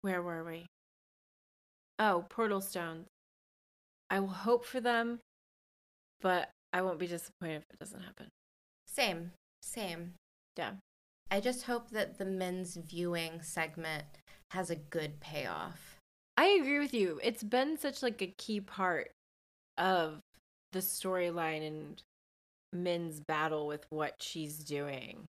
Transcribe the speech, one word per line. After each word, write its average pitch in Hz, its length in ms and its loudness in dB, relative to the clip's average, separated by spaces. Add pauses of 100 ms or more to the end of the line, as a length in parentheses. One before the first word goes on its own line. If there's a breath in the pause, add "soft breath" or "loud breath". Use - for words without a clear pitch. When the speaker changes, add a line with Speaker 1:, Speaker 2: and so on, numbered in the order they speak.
Speaker 1:
Where 185 200 0
were 170 220 -4
we? 170 220 -8 (1300)
Oh, 196 300 4
portal 208 300 2
stones. 170 480 -6 (1000)
I 190 100 4
will 196 80 2
hope 226 380 4
for 254 160 -4
them, 233 380 2 (1000)
but 180 300 2 (240)
I 185 80 2
won't 180 180 0
be 180 80 0
disappointed 165 500 -6
if - 60 -10 (120)
it - 40 -20
doesn't 196 220 -12
happen. - 260 -14 (600)
Speaker 2:
Same. 180 440 0 (300)
Same. 175 520 -6 (440)
Speaker 1:
Yeah. - 140 -2 (600)
Speaker 2:
I 202 80 4
just 254 240 0
hope 240 280 -2
that 220 280 -2
the 196 60 0
men's 185 500 -2
viewing 165 640 -2
segment 160 640 -4 (480 loud breath)
has 180 180 -2
a 170 60 0
good 151 440 -4
payoff. 120 760 -6 (400)
Speaker 1:
I 294 100 10
agree 285 320 6
with 285 140 0
you. 185 300 2
It's 226 200 0
been 269 340 4
such, 277 260 -4
like, 233 180 -2
a 190 160 -4
key 214 220 -2
part 185 500 0 (680)
of 170 420 4 (540)
the 185 60 0
storyline 175 840 0
and 151 360 -8 (680)
Min's 170 480 0
battle 156 460 2
with 147 240 -4
what 151 300 0
she's 151 400 -6
doing. 143 680 -6 (100)